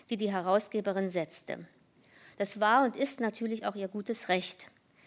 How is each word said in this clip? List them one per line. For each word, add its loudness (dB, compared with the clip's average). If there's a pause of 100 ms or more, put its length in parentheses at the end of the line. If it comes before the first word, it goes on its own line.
(120)
die 0
die 0
Herausgeberin 2
setzte. -4 (680)
Das -4
war 6
und 0
ist 0
natürlich -2
auch -4
ihr -4
gutes -4
Recht, 0 (400)